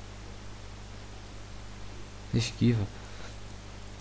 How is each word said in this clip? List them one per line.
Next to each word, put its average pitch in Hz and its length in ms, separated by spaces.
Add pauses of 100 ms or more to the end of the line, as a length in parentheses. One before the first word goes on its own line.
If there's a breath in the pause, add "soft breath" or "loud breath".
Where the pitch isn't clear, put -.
(2250)
Che 120 100
schifo. 113 460 (1160 loud breath)